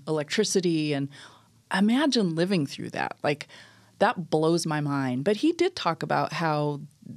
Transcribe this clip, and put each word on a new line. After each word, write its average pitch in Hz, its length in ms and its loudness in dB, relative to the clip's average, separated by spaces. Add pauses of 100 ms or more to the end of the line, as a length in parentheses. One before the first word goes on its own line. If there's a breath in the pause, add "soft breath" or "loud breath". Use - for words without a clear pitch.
electricity. 156 840 0
And 139 160 -2 (640 loud breath)
imagine 220 600 2
living 175 300 2
through - 260 -10
that. - 320 -6
Like, 147 240 -2 (520 loud breath)
that 190 300 0
blows 165 360 2
my 151 160 -2
mind. 135 420 -2
But 208 140 2
he 311 160 2
did 349 220 0
talk - 280 -2
about 147 300 0
how 151 480 0 (360)